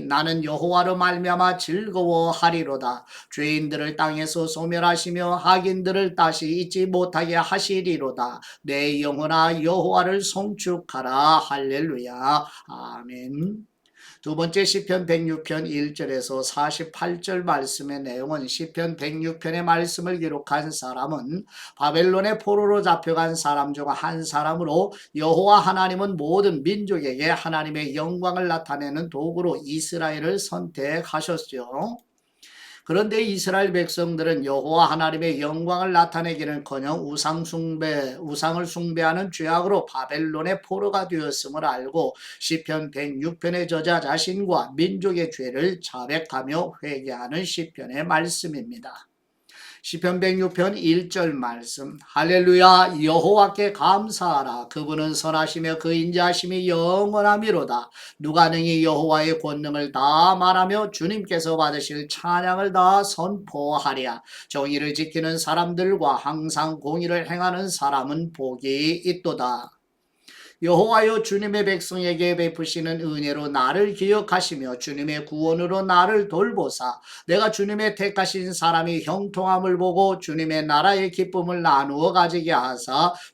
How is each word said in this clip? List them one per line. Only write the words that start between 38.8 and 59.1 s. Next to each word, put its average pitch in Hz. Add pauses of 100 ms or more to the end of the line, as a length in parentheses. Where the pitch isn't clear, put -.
죄악으로 175
바벨론의 156
포로가 196
되었음을 151
알고, 135 (240)
시편 156
백육 143
편의 175
저자 165
자신과 165
민족의 180
죄를 147
자백하며 139
회개하는 135
시편의 147
말씀입니다. 156 (720)
시편 180
백육 185
편 196
일 175
절 170
말씀. 123
할렐루야. 180
여호와께 196
감사하라. 160
그분은 156
선하시며 160
그 165
인자하심이 180
영원하미로다. 196 (300)
누가 156
능히 165
여호와의 156